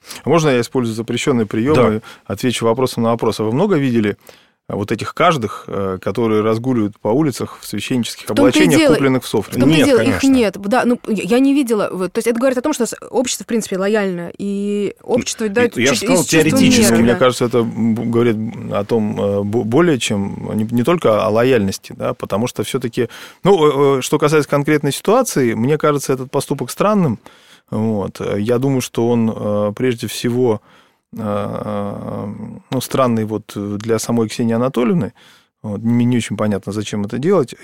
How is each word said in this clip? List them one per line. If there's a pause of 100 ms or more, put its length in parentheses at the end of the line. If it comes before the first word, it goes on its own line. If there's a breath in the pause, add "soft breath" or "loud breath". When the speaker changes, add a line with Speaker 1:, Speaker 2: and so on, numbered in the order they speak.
(240 loud breath)
Speaker 1:
А
можно
я
использую
запрещённые
приёмы, (340 loud breath)
Speaker 2:
Да.
Speaker 1:
отвечу
вопросом
на
вопрос?
А
вы
много
видели (520 soft breath)
вот
этих
каждых,
э,
которые
разгуливают
по
улицах
в
священнических
Speaker 3:
В
том-то
и
Speaker 1:
облачениях,
Speaker 3:
дело,
Speaker 1:
купленных
в
Speaker 3:
в
том-то
Speaker 1:
Софрино?
Speaker 3:
и
Speaker 2:
Нет,
Speaker 3:
дело,
их
Speaker 2:
конечно.
Speaker 3:
нет.
Да,
ну,
я,
я
не
видела.
Вот,
то
есть
это
говорит
о
том,
что
с-, (140)
общество,
в
принципе,
лояльно.
И
общество,
да,
Speaker 2:
Я,
я
же
Speaker 3:
чуть
Speaker 2:
сказал,
Speaker 3:
из
чувства
Speaker 2:
теоретически. (120)
Speaker 3:
меры,
Speaker 1:
Мне
Speaker 3:
да.
Speaker 1:
кажется,
это
б-,
говорит (340)
о
том,
э,
бо-,
более
чем,
не,
не
только
о
лояльности,
да,
потому
что
всё-таки, (360 loud breath)
ну,
э,
э,
что
касается
конкретной
ситуации,
мне
кажется
этот
поступок
странным. (500 soft breath)
Вот. (200)
Я
думаю,
что
он,
э,
прежде
всего, (580 soft breath)
э, (440)
ну,
странный
вот
для
самой
Ксении
Анатольевны. (480 soft breath)
Вот.
Мне
не
очень
понятно,
зачем
это
делать.